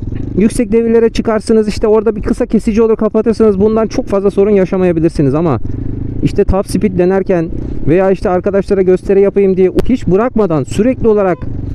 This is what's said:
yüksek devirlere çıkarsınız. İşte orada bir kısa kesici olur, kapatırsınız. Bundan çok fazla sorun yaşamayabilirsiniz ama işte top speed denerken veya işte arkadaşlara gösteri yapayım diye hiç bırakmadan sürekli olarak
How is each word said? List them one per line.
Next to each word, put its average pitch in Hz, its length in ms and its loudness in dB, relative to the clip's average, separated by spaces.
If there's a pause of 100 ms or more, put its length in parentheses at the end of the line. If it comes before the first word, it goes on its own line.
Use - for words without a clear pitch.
(380)
yüksek 202 340 0
devirlere 226 380 2
çıkarsınız. 220 580 0
İşte 214 200 -2
orada 214 280 2
bir 208 60 -8
kısa - 240 -2
kesici 220 360 0
olur, 226 140 2
kapatırsınız. 220 640 0
Bundan 220 280 2
çok - 180 -4
fazla 196 260 0
sorun 202 200 2
yaşamayabilirsiniz 170 840 0
ama 156 240 0 (640)
işte - 200 0
top 190 240 0
speed 185 300 -2
denerken 180 480 0 (420)
veya 190 240 2
işte 190 180 -2
arkadaşlara 190 520 0
gösteri 185 400 2
yapayım 190 360 2
diye 185 140 2 (180)
hiç 247 180 -2
bırakmadan 190 560 0
sürekli 240 440 -2
olarak 202 300 2 (380)